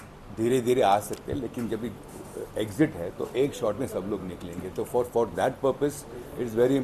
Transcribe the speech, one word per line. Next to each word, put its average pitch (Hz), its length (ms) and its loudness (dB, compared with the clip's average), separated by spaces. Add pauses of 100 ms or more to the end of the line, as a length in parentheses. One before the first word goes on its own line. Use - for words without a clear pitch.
(380)
धीरे 120 240 4
धीरे 123 200 4
आ 101 180 8
सकते - 320 -6
हैं, 71 80 -2
लेकिन 117 300 -6
जब 107 120 -4
भी 117 100 -6 (680)
एग्जिट 110 360 2
है 87 180 -4
तो - 240 -6
एक 135 180 2
शॉट 107 220 0
में 123 120 -4
सब 95 220 -4
लोग 98 140 -2
निकलेंगे। 90 460 -8
तो 107 140 -4
for, 123 220 0
for 117 220 2
that 92 240 0 (140)
purpose, 143 300 2 (440)
it 123 80 -2
is 110 80 -4
very 131 280 6